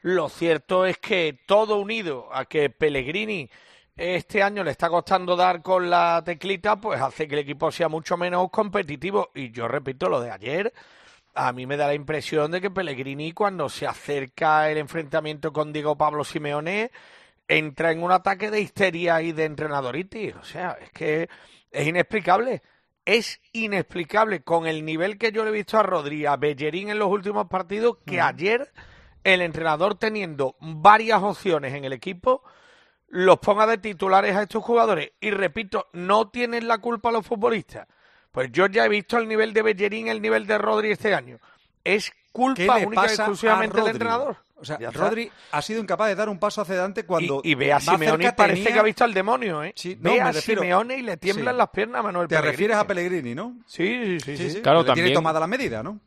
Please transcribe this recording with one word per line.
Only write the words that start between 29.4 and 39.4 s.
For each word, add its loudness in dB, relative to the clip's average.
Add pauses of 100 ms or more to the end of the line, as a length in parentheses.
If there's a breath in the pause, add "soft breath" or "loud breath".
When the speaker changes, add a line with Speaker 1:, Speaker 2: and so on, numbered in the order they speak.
Speaker 1:
entrenador, 0
teniendo -2
varias 6
opciones -2
en -10
el -4
equipo, -2 (680 soft breath)
los 6
ponga 2
de 2
titulares 2
a 0
estos -4
jugadores. 2
Y -2
repito, -2
no -2
tienen -4
la 2
culpa -4
los -2
futbolistas. -4 (440 soft breath)
Pues -4
yo 4
ya 2
he 4
visto -2
el 0
nivel 0